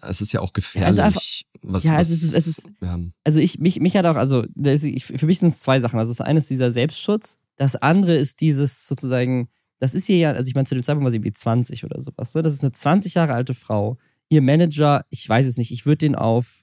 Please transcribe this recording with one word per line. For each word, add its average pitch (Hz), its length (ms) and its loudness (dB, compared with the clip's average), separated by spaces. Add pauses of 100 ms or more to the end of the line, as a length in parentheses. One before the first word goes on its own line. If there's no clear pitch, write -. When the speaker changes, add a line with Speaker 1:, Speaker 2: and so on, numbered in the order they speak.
Speaker 1:
es - 180 -8
ist 101 120 -4
ja - 80 -2
auch 98 120 -6 (220)
Speaker 2:
Ja, 104 120 0
also 185 160 4
einfach, 202 180 2
Speaker 1:
gefährlich, - 260 -8 (160)
was, 95 220 -4
Speaker 2:
ja, 156 140 4
Speaker 1:
was 165 120 2
Speaker 2:
es 165 120 -2
ist, 160 120 -2
es 165 120 2
ist, - 220 -8 (120)
Speaker 1:
wir 90 100 -4
haben. 87 220 -6 (120)
Speaker 2:
also 151 160 4
ich, - 180 0
mich, 180 220 0
mich 180 160 2
hat 180 100 4
auch, 160 100 4
also 131 280 2 (100)
das 143 220 2
ist, 147 80 -2
ich, 135 200 -4
für 151 220 -2
mich 180 140 2
sind's 170 200 2
zwei 135 200 2
Sachen. 123 180 -2
Also 113 140 0
das 117 80 -8
eine 156 180 0
ist 147 120 -2
dieser 127 200 0
Selbstschutz, 156 680 -4 (180)
das 139 200 0
andere 170 400 2
ist 143 240 -2
dieses 143 460 0
sozusagen, 127 600 -2 (300)
das 131 160 -2
ist 196 120 -2
hier 190 120 2
ja, 156 140 2
also 127 160 -2
ich 123 60 -6
meine, 131 120 0
zu - 80 -6
dem 127 100 -2
Zeitpunkt 147 200 0
war 127 60 2
sie 117 60 0
irgendwie 110 180 -4
zwanzig 117 500 -2
oder - 160 -10
sowas, - 340 -12
ne? 160 80 0
Das 156 100 0
ist 135 100 -6
eine 131 100 0
zwanzig 196 420 0
Jahre 160 200 0
alte 123 200 -2
Frau. 107 440 -4 (300)
Ihr 151 140 6
Manager, 147 680 2
ich - 180 -12
weiß 117 180 4
es 123 100 -2
nicht, 120 140 -4
ich 120 160 -8
würd 151 160 2
den 147 120 2
auf 113 480 -2